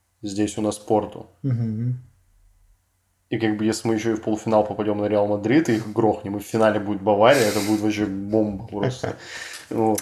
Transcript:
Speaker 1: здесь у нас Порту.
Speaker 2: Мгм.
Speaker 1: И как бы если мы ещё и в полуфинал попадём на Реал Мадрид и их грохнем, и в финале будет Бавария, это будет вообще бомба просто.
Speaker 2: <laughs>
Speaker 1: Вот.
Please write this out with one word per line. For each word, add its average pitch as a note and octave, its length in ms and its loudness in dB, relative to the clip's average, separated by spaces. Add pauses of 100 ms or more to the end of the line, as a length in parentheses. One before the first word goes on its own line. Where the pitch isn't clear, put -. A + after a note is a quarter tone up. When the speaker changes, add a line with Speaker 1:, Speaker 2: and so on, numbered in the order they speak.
(220)
Speaker 1:
здесь G#2 360 -4
у A2+ 40 -4
нас G#2 160 -2
Порту. - 480 -2 (160)
Speaker 2:
Мгм. A#2+ 600 -4 (1300)
Speaker 1:
И B2 100 -2
как G#2+ 180 0
бы G#2+ 80 0
если A2 240 0
мы A2+ 60 2
ещё A2 160 0
и A2 40 0
в G#2 60 -6
полуфинал G#2+ 420 2
попадём G#2 360 -2
на G#2 100 -2
Реал G#2 180 2
Мадрид G#2+ 400 2
и A#2 80 2
их G#2+ 160 -4
грохнем, G#2 460 0
и - 20 -8
в G2 40 -8
финале A2 360 2
будет G2+ 220 -4
Бавария, G#2+ 480 6
это G2+ 100 0
будет G#2 220 2
вообще G#2 240 0
бомба G2+ 600 -2
просто. A2+ 540 -4
Speaker 2:
<laughs> - 40 -18 (440)
Speaker 1:
Вот. A2 320 0